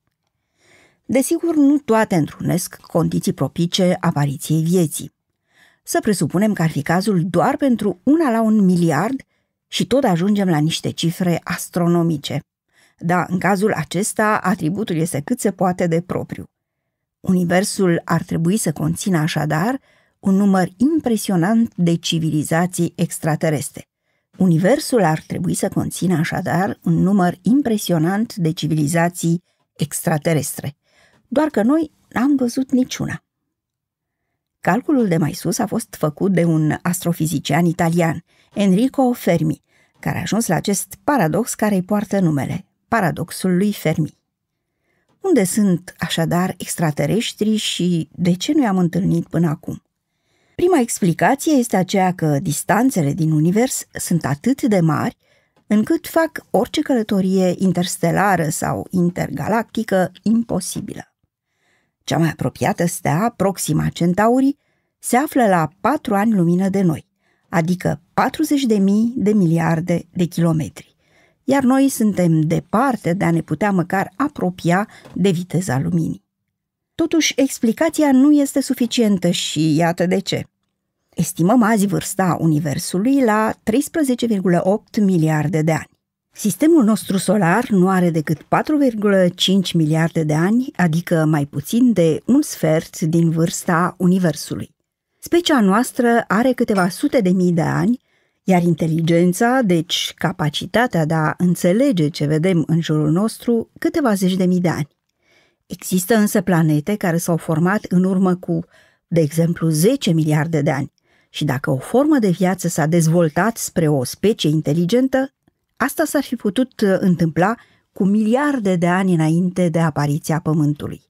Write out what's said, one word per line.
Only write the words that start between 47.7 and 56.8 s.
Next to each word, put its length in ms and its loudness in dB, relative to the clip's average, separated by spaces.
de 220 0
ce 180 -4
nu 100 2
i-am 160 0
întâlnit 480 0
până 220 0
acum? 340 -6
Prima 180 4
explicație 720 0
este 240 2
aceea 380 0
că 280 0
distanțele 680 0
din 180 -2
univers 640 0
sunt 320 -4
atât 380 -2
de 180 2
mari 360 0
încât 420 0
fac 420 -2
orice 300 0